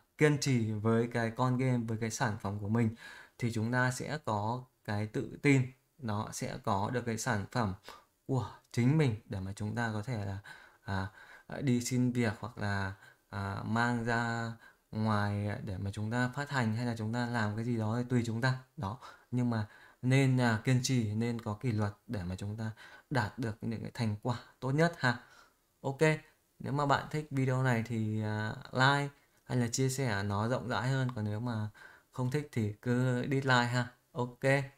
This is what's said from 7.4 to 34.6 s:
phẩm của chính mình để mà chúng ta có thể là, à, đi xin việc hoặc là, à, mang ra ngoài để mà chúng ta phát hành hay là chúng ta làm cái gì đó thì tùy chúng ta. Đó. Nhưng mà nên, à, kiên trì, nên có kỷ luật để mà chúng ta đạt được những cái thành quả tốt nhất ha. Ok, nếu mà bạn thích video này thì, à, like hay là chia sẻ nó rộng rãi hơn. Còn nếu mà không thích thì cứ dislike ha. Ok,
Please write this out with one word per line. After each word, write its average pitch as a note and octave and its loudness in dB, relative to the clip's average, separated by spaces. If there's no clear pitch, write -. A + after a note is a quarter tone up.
phẩm A2 0
của B2 -2
chính B2+ 4
mình B2+ 4
để G2+ -6
mà F#2+ -6
chúng G#2+ -4
ta A#2 -2
có G#2+ -4
thể G#2 -4
là, G2 -4
à, F#2+ -2
đi B2 2
xin B2 0
việc A#2+ 0
hoặc A2 -10
là, G2 -2
à, G2+ -4
mang A#2 0
ra A#2 -2
ngoài G#2 0
để G2 -6
mà G2 -4
chúng G#2+ -4
ta B2 0
phát C#3+ -6
hành A#2 0
hay A#2+ -2
là A#2+ -2
chúng A2 -4
ta A#2+ 0
làm A2+ 0
cái A2+ -4
gì A#2+ 0
đó A2 0
thì B2 -2
tùy A#2+ 4
chúng A2+ -2
ta. B2+ 2
Đó. G#2+ -4
Nhưng B2 2
mà A2 0
nên, C3 6
à, A#2 4
kiên B2+ 4
trì, A#2+ 2
nên A#2 -2
có G#2+ -4
kỷ A#2+ -2
luật G#2 0
để G#2 -4
mà F2+ -4
chúng G2+ -6
ta A2 -4
đạt A#2 -2
được A2 -4
những A2+ -4
cái G#2+ -8
thành A2 -2
quả A#2+ -2
tốt B2+ -4
nhất D#3+ 2
ha. B2 2
Ok, C3+ -6
nếu B2 -4
mà C#3+ 2
bạn C#3 2
thích D3+ -6
video C3 2
này A#2+ 4
thì, A2 -2
à, G#2+ -4
like C#3+ 4
hay B2+ -2
là A#2+ 2
chia C3 0
sẻ B2+ 0
nó G2+ 0
rộng A#2 -2
rãi A#2 0
hơn. C3+ 2
Còn G#2+ -2
nếu G#2+ -2
mà A2 -2
không B2+ -2
thích D3 -2
thì G#2 0
cứ B2 2
dislike C3 4
ha. A#2+ 0
Ok, B2 -4